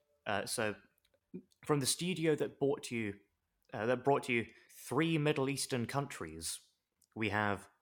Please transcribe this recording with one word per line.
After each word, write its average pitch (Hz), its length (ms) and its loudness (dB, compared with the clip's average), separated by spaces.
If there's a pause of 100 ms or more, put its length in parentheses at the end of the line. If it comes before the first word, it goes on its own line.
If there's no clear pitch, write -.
(280)
Uh, 104 180 0
so, 107 300 0 (880)
from 151 140 2
the 131 60 0
studio 165 500 0
that - 240 -2
brought - 320 0
you, 110 220 -2 (600)
uh, 110 120 -2
that 123 180 2
brought 139 240 2
you 117 180 2 (440)
three 160 280 2
Middle 147 320 2
Eastern 127 360 -2
countries, 82 760 -6 (560)
we 107 140 0
have 101 400 0 (120)